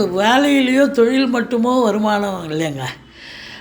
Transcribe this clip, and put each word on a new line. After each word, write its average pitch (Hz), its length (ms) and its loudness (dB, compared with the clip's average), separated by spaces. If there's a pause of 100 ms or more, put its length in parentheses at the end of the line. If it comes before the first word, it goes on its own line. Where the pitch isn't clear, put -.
(140)
வேலையிலேயோ 269 760 2
தொழில் 254 440 2
மட்டுமோ 240 480 0
வருமானம் 202 680 -2
இல்லைங்க. 156 300 -4 (800)